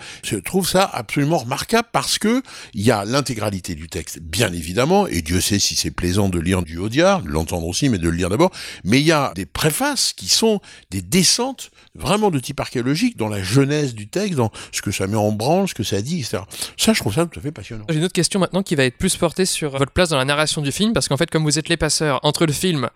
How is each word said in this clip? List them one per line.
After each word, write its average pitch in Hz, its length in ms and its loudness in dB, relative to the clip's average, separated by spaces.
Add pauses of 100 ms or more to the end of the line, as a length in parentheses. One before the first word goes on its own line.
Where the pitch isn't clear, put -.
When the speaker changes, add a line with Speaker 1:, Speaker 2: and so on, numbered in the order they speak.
(220)
Speaker 1:
Je - 140 -4
trouve 170 320 -2
ça 185 160 4
absolument 147 540 0
remarquable 139 520 -2
parce - 300 0
que 240 220 2 (320)
il 98 80 -4
y 120 100 6
a 101 120 0
l'intégralité 107 720 -2
du 80 140 -12
texte, 78 320 -10
bien 90 320 -2
évidemment, 117 560 0
et 80 120 -2
Dieu 85 200 0
sait 101 180 2
si - 160 0
c'est - 160 -2
plaisant 92 380 0
de 90 100 0
lire 90 240 2
du 80 160 -8
Audiard, 151 440 2
de 80 80 -8
l'entendre 82 360 -2
aussi, 92 220 0
mais 110 100 2
de 82 100 0
le 82 80 0
lire 87 140 0
d'abord, 151 220 2 (320)
mais 117 160 4
il 151 60 2
y 165 40 6
a 143 240 2
des 92 120 -4
préfaces - 680 -2
qui 92 160 -8
sont 220 320 2 (320)
des 95 100 -2
descentes 180 680 0 (240)
vraiment 196 340 2
de 147 80 0
type 135 220 -6
archéologique 139 560 0
dans 107 120 -2
la 101 140 -4
genèse 135 520 2
du 104 120 -10
texte, 185 300 -2
dans 117 160 2 (180)
ce - 100 -6
que 101 120 -4
ça 98 160 -2
met 107 80 -2
en 107 160 2
branle, 147 340 2
ce - 80 -6
que - 80 -4
ça 101 200 -2
dit, 156 180 -4
et - 20 -4
cetera. 98 240 -6 (300)
Ça, - 160 4
je 214 80 -2
trouve 104 140 -2
ça 170 120 2
tout 156 140 -12
à - 20 -8
fait 135 80 -6
passionnant. 107 380 -12
Speaker 2:
J'ai 160 80 0
une 151 80 2
autre - 80 -2
question 180 260 0
maintenant 180 240 0
qui 175 140 -2
va 135 80 4
être 127 120 0
plus 180 200 0
portée 175 280 0
sur 160 260 -2
votre 135 200 0
place 180 140 2
dans 160 140 2
la 131 80 2
narration 147 340 0
du 143 100 0
film, 214 220 2
parce 147 160 0
qu'en 143 80 2
fait, 170 140 0
comme 160 140 2
vous 151 140 2
êtes 151 120 -4
les 165 80 2
passeurs 151 460 0
entre 147 200 2
le 156 80 4
film 147 440 0